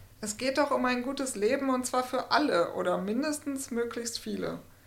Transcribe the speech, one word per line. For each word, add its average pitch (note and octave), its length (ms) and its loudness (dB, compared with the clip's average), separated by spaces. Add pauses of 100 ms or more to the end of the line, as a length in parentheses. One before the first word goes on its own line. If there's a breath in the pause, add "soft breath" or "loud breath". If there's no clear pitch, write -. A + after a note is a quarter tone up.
(200 loud breath)
Es G#3+ 160 -6
geht C4+ 220 0
doch D4 120 4
um B3+ 140 2
ein B3 180 2
gutes C4+ 320 -2
Leben, C4 360 2
und B3+ 140 2
zwar B3+ 200 0
für C4 260 -4
alle G#3+ 440 4
oder F3+ 240 0
mindestens C4+ 720 -4
möglichst A#3 480 -4
viele. F#3 400 -6 (260 soft breath)